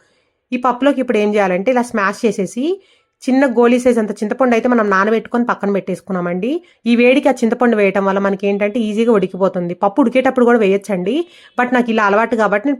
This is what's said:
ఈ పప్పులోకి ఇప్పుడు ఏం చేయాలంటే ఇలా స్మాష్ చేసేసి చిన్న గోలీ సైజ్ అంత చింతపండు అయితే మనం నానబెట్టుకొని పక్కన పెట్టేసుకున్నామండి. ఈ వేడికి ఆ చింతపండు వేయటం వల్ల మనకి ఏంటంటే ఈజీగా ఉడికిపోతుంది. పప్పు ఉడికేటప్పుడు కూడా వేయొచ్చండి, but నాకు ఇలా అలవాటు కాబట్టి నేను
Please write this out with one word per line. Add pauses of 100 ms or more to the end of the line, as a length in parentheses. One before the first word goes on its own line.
(540)
ఈ
పప్పులోకి
ఇప్పుడు
ఏం
చేయాలంటే
ఇలా
స్మాష్
చేసేసి (600)
చిన్న (140)
గోలీ
సైజ్
అంత
చింతపండు
అయితే
మనం
నానబెట్టుకొని
పక్కన
పెట్టేసుకున్నామండి. (380)
ఈ
వేడికి
ఆ
చింతపండు
వేయటం
వల్ల
మనకి
ఏంటంటే (100)
ఈజీగా
ఉడికిపోతుంది. (100)
పప్పు
ఉడికేటప్పుడు
కూడా
వేయొచ్చండి, (440)
but
నాకు
ఇలా
అలవాటు
కాబట్టి
నేను